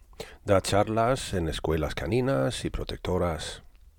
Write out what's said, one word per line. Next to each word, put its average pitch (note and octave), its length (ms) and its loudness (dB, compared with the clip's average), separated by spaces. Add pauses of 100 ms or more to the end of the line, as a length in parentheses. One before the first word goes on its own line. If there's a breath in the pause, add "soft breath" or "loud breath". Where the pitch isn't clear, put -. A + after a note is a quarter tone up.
(440 loud breath)
Da F#2+ 180 4
charlas A2 720 2
en E2+ 140 0
escuelas D#2 480 0
caninas B2+ 680 0
y - 60 -2
protectoras. F2 960 -2 (360)